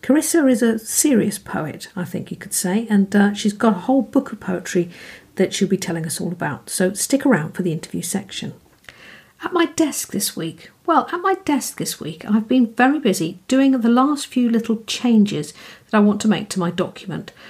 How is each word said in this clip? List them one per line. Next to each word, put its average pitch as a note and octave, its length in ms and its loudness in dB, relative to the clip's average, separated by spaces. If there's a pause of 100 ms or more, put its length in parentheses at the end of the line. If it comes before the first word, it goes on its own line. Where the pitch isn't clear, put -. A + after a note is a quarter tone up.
Carissa D4+ 480 2
is B3 140 4
a A3+ 160 2
serious A3 600 0
poet, - 560 -8
I F3+ 80 -4
think F3 260 -10
you F3 60 -10
could - 180 -12
say, G3+ 340 -2
and, G3 280 2
uh, G3+ 180 4
she's G#3 180 -2
got A3 200 2
a F3+ 80 -4
whole C4+ 220 2
book - 280 0
of A3 80 -12
poetry F3 520 -4 (440)
that F#3 180 0
she'll - 140 0
be F#3 100 0
telling E3 300 -4
us - 140 -6
all F3+ 100 -4
about, E3+ 400 -8
so F#3+ 220 0
stick C4+ 340 0
around D#3+ 280 2
for F#3 100 -6
the F3 80 0
interview E3 300 -8
section. - 520 -8 (840)
At F4 120 -8
my E4+ 140 2
desk - 440 -2
this - 260 -4
week, E3 340 -10 (140)
well, D#4 280 2
at F4 80 -4
my F#4+ 140 2 (100)
desk - 340 -2
this - 220 -8
week, - 240 -10
I've G#3+ 240 0
been B3+ 260 2
very C4+ 240 2
busy F#3 480 -2
doing C4+ 240 4
the A#3+ 180 2
last C4+ 380 2
few A#3+ 240 0
little A3+ 360 0
changes G3+ 680 2 (340)
that - 80 0
I G#3+ 40 6
want G#3 220 4
to A3 60 0
make G3+ 220 0
to - 80 -4
my E3+ 140 0
document. F3 580 -8 (200)